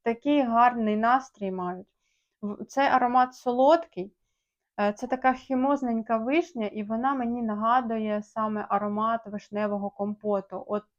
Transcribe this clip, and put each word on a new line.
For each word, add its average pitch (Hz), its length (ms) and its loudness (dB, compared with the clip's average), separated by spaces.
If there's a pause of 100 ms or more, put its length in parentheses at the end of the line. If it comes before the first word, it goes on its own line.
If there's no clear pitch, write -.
такий 277 380 0
гарний 233 560 2
настрій 226 540 0
мають. 185 360 -8 (540)
В-, 208 240 -8
цей 277 220 0
аромат 254 480 2
солодкий, 254 760 2 (680)
е, 208 140 2
це 247 140 -10
така 254 260 2
хімозненька 254 840 0
вишня, 247 500 -2
і 208 160 -6
вона 233 300 -2
мені 240 280 -4
нагадує 220 840 0
саме 214 460 -4
аромат 214 580 -2
вишневого 208 600 -4
компоту. 202 760 -4
От 208 160 -4 (160)